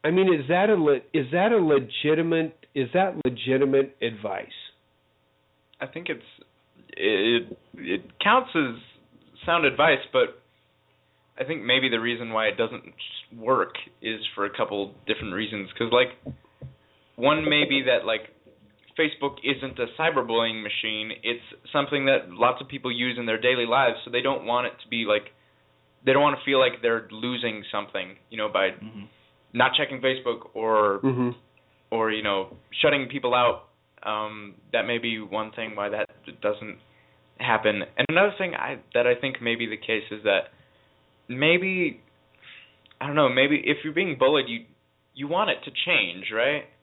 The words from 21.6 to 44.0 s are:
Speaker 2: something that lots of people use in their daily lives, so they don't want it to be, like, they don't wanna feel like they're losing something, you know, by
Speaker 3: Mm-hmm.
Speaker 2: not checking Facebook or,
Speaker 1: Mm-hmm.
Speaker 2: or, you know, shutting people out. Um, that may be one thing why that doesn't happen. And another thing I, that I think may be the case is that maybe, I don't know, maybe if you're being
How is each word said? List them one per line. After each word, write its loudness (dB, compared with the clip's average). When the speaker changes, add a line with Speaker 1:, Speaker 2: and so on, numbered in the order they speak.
Speaker 2:
something 0
that 2
lots 2
of -12
people -8
use -4
in -8
their 0
daily 2
lives, 2
so -14
they -2
don't -2
want -2
it -10
to -20
be, -4
like, 0
they 4
don't 6
wanna 2
feel 2
like 2
they're 0
losing -6
something, -8
you -16
know, -4
by 0
Speaker 3:
Mm-hmm. -16
Speaker 2:
not 4
checking -2
Facebook -2
or, 2
Speaker 1:
Mm-hmm. 0
Speaker 2:
or, 0
you -4
know, -2
shutting 2
people -2
out. 2
Um, -8
that 0
may -2
be -4
one -6
thing -10
why -4
that -4
doesn't -6
happen. 2
And 2
another 4
thing -4
I, -8
that 4
I 4
think -6
may -2
be -4
the -8
case -4
is -12
that 2
maybe, 0
I -8
don't -6
know, 4
maybe 2
if 0
you're -6
being -2